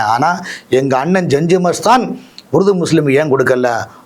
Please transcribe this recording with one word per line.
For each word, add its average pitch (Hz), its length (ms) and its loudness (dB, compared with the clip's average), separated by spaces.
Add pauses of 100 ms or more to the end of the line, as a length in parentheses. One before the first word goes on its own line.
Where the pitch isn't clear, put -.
ஆனா 120 260 0 (380)
எங்க 131 280 0
அண்ணன் 175 300 0
செஞ்சி 160 340 2
மஸ்தான் 196 460 0 (440)
உருது 196 240 2
முஸ்லீம் 156 340 0
ஏன் 139 220 0
கொடுக்கல? 127 380 0 (380)